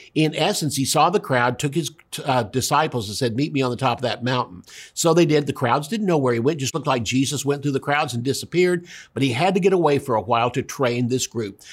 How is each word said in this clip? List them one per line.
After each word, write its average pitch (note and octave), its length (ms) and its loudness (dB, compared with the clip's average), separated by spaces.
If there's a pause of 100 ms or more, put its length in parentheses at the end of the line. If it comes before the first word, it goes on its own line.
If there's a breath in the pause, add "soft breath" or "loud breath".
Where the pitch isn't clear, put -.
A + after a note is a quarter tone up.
(140 loud breath)
In D#3 220 2
essence, D#3+ 400 -2
he C3+ 80 -2
saw D#3 260 4
the F#3+ 80 0
crowd, B2 400 0
took C#3 160 -4
his, D#3 160 -2 (340)
uh, B2+ 200 0
disciples B2+ 640 0
and G#2 80 -8
said, A#2 180 -2
"Meet D3 180 -2
me C#3 100 0
on B2 100 0
the A#2 40 -4
top A#2 220 0
of B2 40 -6
that A#2 200 -4
mountain." A#2+ 400 -2 (300 loud breath)
So E3 200 2
they E3 140 6
did. D3 200 2
The B2+ 60 -2
crowds C3+ 360 0
didn't A3 180 -4
know E3+ 120 2
where B2+ 160 2
he A#2 40 0
went. C#3 220 0
Just C3 140 -4
looked D3+ 120 -4
like C3 160 0
Jesus B2+ 420 -2
went C#3+ 180 -2
through C#3+ 100 -2
the C3+ 80 -2
crowds C#3+ 340 -2
and A#2 80 -4
disappeared, F3 640 0 (280 loud breath)
but C#3 100 0
he B2+ 80 0
had F3 220 2
to F#3+ 60 2
get F#3 120 4
away D#3 260 4
for B2+ 160 -2
a G#2+ 80 2
while A#2 280 2
to B2+ 120 -4
train A#2+ 460 0
this B2 180 0
group. G#2 340 -8 (120)